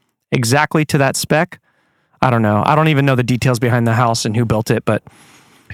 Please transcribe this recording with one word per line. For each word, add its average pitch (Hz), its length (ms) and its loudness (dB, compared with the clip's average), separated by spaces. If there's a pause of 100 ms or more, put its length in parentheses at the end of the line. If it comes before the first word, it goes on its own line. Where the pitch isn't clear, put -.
(320)
exactly 143 540 0
to - 120 0
that 135 200 0
spec? - 420 -2 (640)
I 131 80 2
don't 117 120 2
know. 107 240 2
I 151 100 2
don't 160 140 2
even 139 160 2
know 135 100 2
the 120 80 0
details 123 360 -2
behind 117 280 0
the 113 60 0
house 117 320 0
and 107 100 -4
who 123 80 0
built 110 260 -2
it, 110 140 -2
but 107 180 -2 (720)